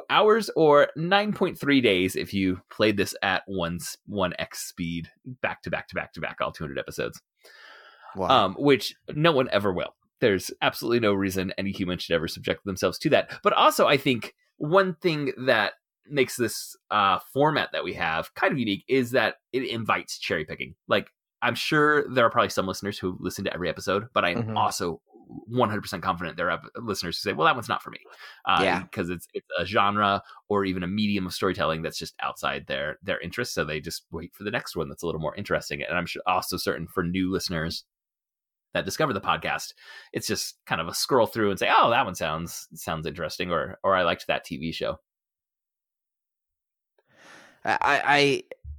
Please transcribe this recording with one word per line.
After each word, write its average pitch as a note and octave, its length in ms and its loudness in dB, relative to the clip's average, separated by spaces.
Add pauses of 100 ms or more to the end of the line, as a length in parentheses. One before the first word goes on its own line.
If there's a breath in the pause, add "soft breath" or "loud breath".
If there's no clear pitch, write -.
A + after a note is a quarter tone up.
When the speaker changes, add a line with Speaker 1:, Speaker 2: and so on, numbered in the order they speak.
(120)
Speaker 1:
hours G#3+ 440 4
or C#3+ 400 8
nine G3+ 380 0
point D#3 260 -2
three C#3+ 220 4
days F#2 340 4
if - 200 -4
you F#2 340 2
played G#2+ 280 2
this F#2+ 260 0
at F#2+ 240 0
one F2 340 -4
s-, - 240 -12
one F#2+ 320 -2
X - 320 -8
speed, E2+ 400 -6 (320)
back - 220 -6
to F2 80 -8
back - 160 -6
to - 80 -18
back - 180 -8
to E2+ 80 -14
back, - 180 -8
all - 120 -2
two - 120 -10
hundred C#2 140 -6
episodes. - 420 -6 (960 loud breath)
Speaker 2:
Wow. F#2 120 -2
Speaker 1:
Um, G#2 320 4
which C#3 340 4 (160)
no D#3+ 220 2
one C3 200 2
ever G2+ 220 2
will. E2+ 220 -4 (260)
There's G2+ 280 4 (120)
absolutely A#2+ 400 0
no G#2 120 4
reason F#2+ 440 0
any F#2+ 140 -2
human F2+ 260 -2
should - 180 0
ever D#2+ 140 0
subject - 340 -4
themselves F#2+ 360 -2
to D#3+ 100 0
that. A#2 340 2
But G3+ 80 4
also, B3 340 6
I C3+ 120 6
think B2 360 0 (220)
one F3+ 400 4
thing D3 380 0 (120)
that A2 280 4 (340)
makes C3+ 300 0
this, - 400 -4 (120)
uh, G2 300 4 (140)
format C#3 400 2
that D2+ 100 -2
we F2 120 -4
have E2 380 -2
kind G3+ 200 2
of D#3+ 40 0
unique G#2+ 300 -2
is B2 240 2
that A#2 240 2 (160)
it C3 120 -2
invites A2 540 -2
cherry E2 280 -2
picking. E2+ 300 -10 (120)
Like, G#2 240 0 (300)
I'm A#2+ 120 0
sure D3 560 2
there A#2+ 160 4
are A2+ 40 4
probably A2 200 4
some F#2+ 160 -2
listeners G2 320 -4
who F#2 220 -4
listen F#2 240 -6
to F#2 100 -2
every E2+ 140 -4
episode, F#2+ 460 -2
but G2+ 100 2
I F2 60 2
am F2+ 140 0
Speaker 2:
Mm-hmm. A2 140 -4
Speaker 1:
also G2+ 440 0 (260)
one A#2+ 400 0
hundred G#2 140 -2
percent F#2 200 -8
confident F2 360 -4
there F2 120 0
are E2 140 -2
ep-, - 140 -20
listeners G2 400 -4
who G2+ 120 -4
say, F#2 40 0
"Well, D3+ 120 2
that D#3 100 4
one's A2+ 120 -6
not - 160 -4
for - 60 -14
me," - 100 -14 (460 loud breath)
uh, F2 180 4
Speaker 2:
Yeah. F#2 200 2
Speaker 1:
'cause F2+ 260 -4
it's, F2 240 -6
it's - 160 -10 (100)
a F2 60 -2
genre G2+ 580 2 (240 loud breath)
or G2+ 160 2
even F#2 180 -2
a F2+ 60 -4
medium G2+ 380 0
of F2+ 80 -8
storytelling E2 480 0
that's D#2+ 180 -6
just - 220 -10
outside C#2 460 -4
their, C#2+ 360 -4
their F2 160 -2
interest. F2 340 -6
So D#2+ 120 0
they D2+ 160 -4
just D#2+ 300 -10
wait - 220 -10
for G2+ 120 -14
the G#2 60 -4
next B2 260 -6
one D#2+ 100 -2
that's C#2 160 -12
a - 20 -6
little E2 160 -4
more D2+ 140 -4
interesting. D2+ 480 -4
And E2 140 -4
I'm F2 100 -2
su-, - 180 -8
also F#2 300 0
certain E2 320 -4
for - 160 -2
new F2+ 260 0
listeners F2 540 -2 (920)
that F2 80 0
discover B2+ 300 -2
the G#2 80 -2
podcast, D#2+ 500 -2 (400 loud breath)
it's - 160 -6
just - 380 -4
kind G2 160 -2
of F2 80 -6
a F2+ 40 -8
scroll B2 320 2
through G#2 240 0
and G2 80 -2
say, - 160 0
"Oh, - 180 6
that B2+ 120 4
one G#2+ 100 -4
sounds, E2 600 -6
sounds D#2+ 340 -6
interesting," D#2+ 420 -6
or, E2 340 -2
or, G2 120 4
"I F2+ 80 4
liked F2 240 0
that D2 160 0
T - 140 -8
V D#2 160 -4
show." - 260 -4 (2750 loud breath)
Speaker 2:
I, A2 180 0
I, C#3+ 600 4 (360)